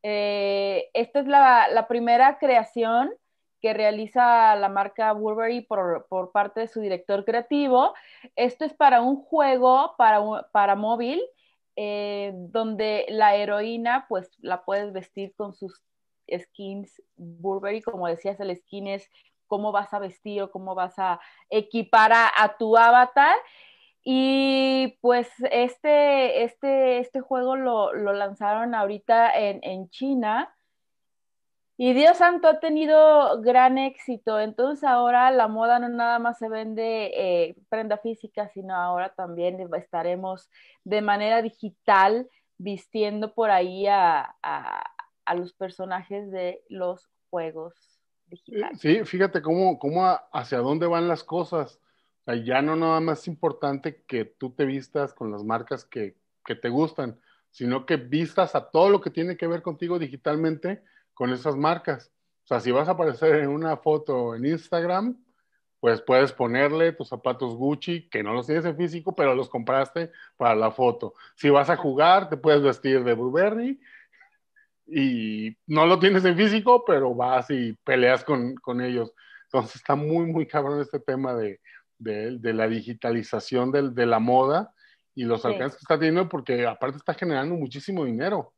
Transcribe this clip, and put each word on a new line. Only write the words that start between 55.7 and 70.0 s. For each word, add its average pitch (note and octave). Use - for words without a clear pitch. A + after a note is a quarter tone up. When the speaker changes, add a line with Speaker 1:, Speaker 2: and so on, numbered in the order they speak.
Speaker 2:
que, G#2
que -
te A#2+
gustan, C#3
sino B2+
que D#3+
vistas D#3
a -
todo F3+
lo G3+
que -
tiene E3+
que E3+
ver E3+
contigo F3
digitalmente D#3+
con B2
esas B2+
marcas. D#3
O -
sea, B2
si A#2+
vas C#3+
a F#3
aparecer D#3+
en C#3+
una D#3
foto C3+
en A#2+
Instagram, F3
pues A2+
puedes C3
ponerle C#3+
tus C#3
zapatos B2
Gucci, D3
que A2
no G#2
los A#2+
tienes D#3+
en D#3
físico, E3+
pero C3+
los B2+
compraste C3+